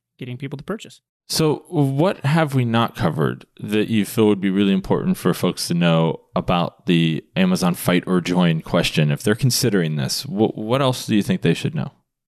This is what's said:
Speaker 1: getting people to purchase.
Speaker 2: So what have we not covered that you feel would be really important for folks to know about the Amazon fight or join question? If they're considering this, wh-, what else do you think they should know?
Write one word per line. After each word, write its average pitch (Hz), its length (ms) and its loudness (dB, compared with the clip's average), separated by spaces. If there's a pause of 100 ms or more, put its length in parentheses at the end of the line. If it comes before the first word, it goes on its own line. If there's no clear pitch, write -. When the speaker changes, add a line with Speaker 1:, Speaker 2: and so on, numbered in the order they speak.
(180)
Speaker 1:
getting 123 180 -10
people 139 200 -10
to 139 60 -14
purchase. - 380 -12 (280)
Speaker 2:
So 156 400 0
what 151 560 2
have 139 300 2
we 127 100 2
not 117 300 0
covered 78 500 -2 (160)
that 104 280 0
you 104 180 2
feel 110 220 2
would 101 120 2
be 98 100 0
really 98 220 2
important 92 460 0
for 90 160 0
folks - 340 -4
to 175 60 -2
know 82 460 2 (160)
about 87 500 -2
the 82 360 2 (140)
Amazon 92 380 2
fight 90 320 0
or 92 140 2
join 85 420 0
question? 82 480 0
If 71 140 -4
they're 107 100 2
considering 127 600 0
this, - 260 -4
wh-, 104 340 0
what 113 240 -2
else 127 260 -2
do 110 100 2
you 98 60 4
think 95 200 -2
they 85 120 2
should - 200 -4
know? 73 160 -6 (440)